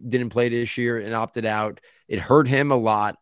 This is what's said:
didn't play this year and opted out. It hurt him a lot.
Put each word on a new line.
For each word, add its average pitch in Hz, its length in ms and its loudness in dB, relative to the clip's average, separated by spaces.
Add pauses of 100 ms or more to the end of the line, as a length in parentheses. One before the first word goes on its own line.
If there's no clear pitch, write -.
didn't 123 220 -2
play 120 200 0
this 117 280 -4
year 120 220 -2
and 107 140 -8
opted 113 320 -4
out. 107 340 -4 (280)
It 104 120 -4
hurt 135 280 4
him 139 240 2
a 131 60 2
lot. 107 440 0